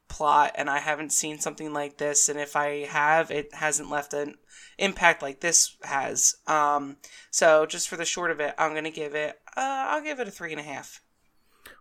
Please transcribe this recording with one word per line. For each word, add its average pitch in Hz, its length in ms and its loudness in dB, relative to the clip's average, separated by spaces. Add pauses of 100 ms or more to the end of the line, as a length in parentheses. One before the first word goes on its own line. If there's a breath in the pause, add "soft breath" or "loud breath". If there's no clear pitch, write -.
plot, 147 460 4
and 143 160 -4
I 139 80 0
haven't 151 340 -4
seen 151 280 -2
something 156 320 -8
like 147 260 -6
this, 147 300 2
and 147 100 -6
if 143 160 -6
I 147 320 -2
have, 151 440 2
it 147 240 -6
hasn't 151 360 -2
left 143 240 -4
an 147 220 -6 (420 soft breath)
impact 180 440 2
like 139 180 -8
this - 440 2
has. 123 520 0 (100)
Um, 147 500 2 (340 loud breath)
so 156 360 6
just 165 220 -6
for 185 80 -6
the 170 80 -2
short 175 260 -2
of 151 100 -2
it, 147 180 -2
I'm 156 160 0
gonna 156 160 -4
give 151 240 -8
it, 151 240 -4 (180)
uh, 269 320 -2
I'll 302 140 0
give 294 180 -6
it 214 80 -6
a - 20 -12
three 165 220 -12
and 147 80 -8
a 147 40 -10
half. 139 360 -12 (800 soft breath)